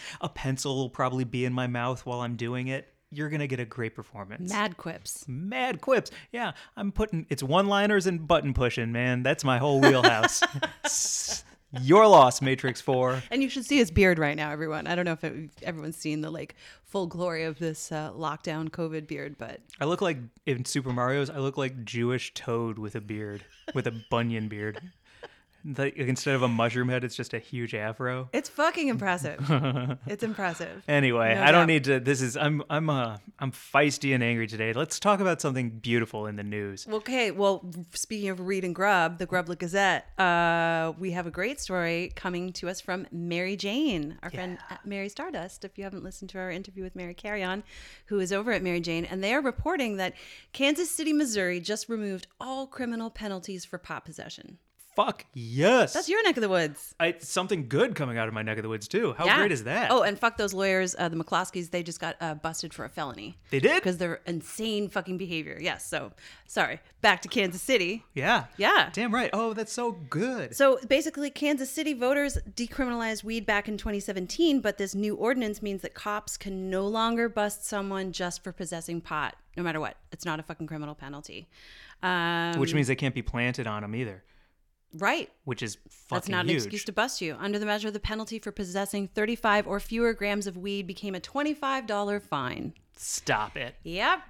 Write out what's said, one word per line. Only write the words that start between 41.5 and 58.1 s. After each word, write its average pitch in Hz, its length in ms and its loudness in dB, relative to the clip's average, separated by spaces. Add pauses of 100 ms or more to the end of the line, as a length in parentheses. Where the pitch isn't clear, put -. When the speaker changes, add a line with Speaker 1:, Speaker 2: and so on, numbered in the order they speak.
Speaker 2:
story 175 560 -2
coming 180 380 -4
to 175 140 -6
us 180 120 -6
from 185 320 -6
Mary 175 420 -2
Jane, 196 720 -2
our 175 60 -8
friend 180 280 -8 (100)
Speaker 1:
Yeah. 185 60 -10
Speaker 2:
at - 100 -18
Mary 202 240 -6
Stardust. 220 560 -10
If 190 140 -14
you 196 60 -8
haven't 196 180 -10
listened 185 280 -14
to 190 100 -10
our 185 100 -6
interview 190 320 -10
with 185 140 -10
Mary 175 180 -10
Carrion, 202 480 -4 (440)
who 208 120 0
is 185 140 0
over 214 180 0
at 185 140 0
Mary 175 160 0
Jane, 170 240 -2
and 190 180 -6
they 202 100 0
are 277 80 2
reporting 269 580 0
that 185 160 -2 (380)
Kansas 302 380 2
City, 311 220 -2
Missouri 208 480 2
just 208 280 -6
removed 208 380 -4 (140)
all 262 260 -8
criminal 233 440 -6
penalties 196 540 -8
for - 140 -12
pot 160 260 -10
possession. - 540 -16 (360)
Speaker 1:
Fuck 208 380 0
yes. 139 640 6
Speaker 2:
That's 247 160 0
your 427 120 4
neck 359 140 4
of 240 60 0
the 202 80 2
woods. 160 500 0
Speaker 1:
I, 170 180 4
something 180 480 -2
good 175 280 4
coming 127 240 -2